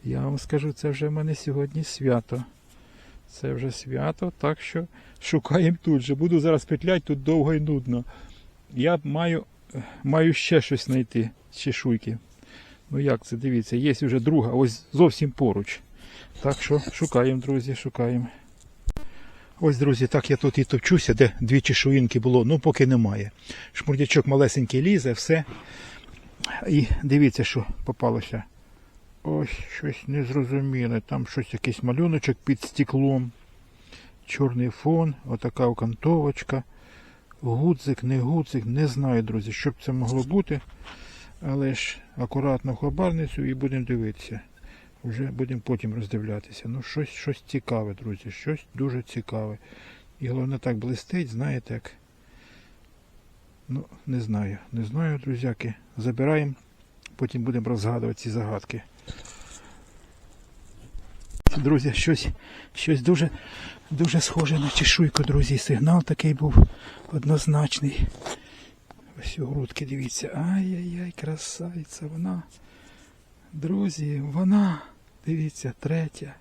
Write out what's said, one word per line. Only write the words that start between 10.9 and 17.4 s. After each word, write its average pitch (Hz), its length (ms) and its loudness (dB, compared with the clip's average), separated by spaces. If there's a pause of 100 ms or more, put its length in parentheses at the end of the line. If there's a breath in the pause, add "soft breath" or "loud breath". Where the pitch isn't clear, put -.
чешуйки. 117 640 -2 (720 loud breath)
Ну 139 100 -2
як 135 240 2
це, 120 120 -6
дивіться, 120 400 0
є 139 160 2
вже 127 280 2
друга, 123 300 4
ось 123 420 2
зовсім 147 380 6
поруч. 101 500 0 (640 loud breath)
Так 139 200 -2
що 143 180 2 (120)
шукаємо, 131 480 2